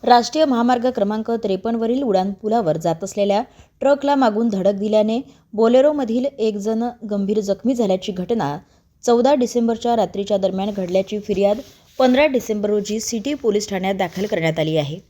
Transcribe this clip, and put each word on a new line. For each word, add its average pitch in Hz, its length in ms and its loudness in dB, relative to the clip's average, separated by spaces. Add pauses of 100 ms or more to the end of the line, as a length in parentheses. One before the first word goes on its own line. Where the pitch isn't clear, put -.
राष्ट्रीय 247 420 4
महामार्ग 247 440 2
क्रमांक 214 420 -2
त्रेपन्न 226 480 -2
वरील 233 220 0
उडान 196 300 0
पुलावर 208 460 -2
जात 165 260 -2
असलेल्या 202 400 0 (360)
ट्रकला 277 360 2
मागून 233 340 2
धडक 196 220 0
दिल्याने 214 500 0 (320)
बोलेरोमधील 247 720 2 (140)
एक 214 160 0
जण 220 280 -2 (260)
गंभीर 202 300 0
जखमी 202 360 0
झाल्याची 190 360 0
घटना 180 460 -2 (480)
चौदा 247 280 4
डिसेंबरच्या 233 640 0
रात्रीच्या 196 420 -2
दरम्यान 190 320 -2
घडल्याची 190 500 -2
फिर्याद 202 400 0 (380)
पंधरा 262 280 4
डिसेंबर 214 440 -2
रोजी 208 300 -2
सिटी 233 340 -6
पोलीस 214 360 -2
ठाण्यात 190 260 -2
दाखल 185 300 -4
करण्यात 165 340 -2
आली 156 180 0
आहे. 151 220 -4 (100)